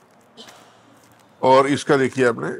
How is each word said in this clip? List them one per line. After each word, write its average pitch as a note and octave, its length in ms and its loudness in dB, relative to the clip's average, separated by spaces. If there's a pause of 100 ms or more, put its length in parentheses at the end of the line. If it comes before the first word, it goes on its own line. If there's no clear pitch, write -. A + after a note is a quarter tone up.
(1400)
और C3 240 4
इसका C#3 300 -2
देखिए C3 320 0
आपने। B2 320 -6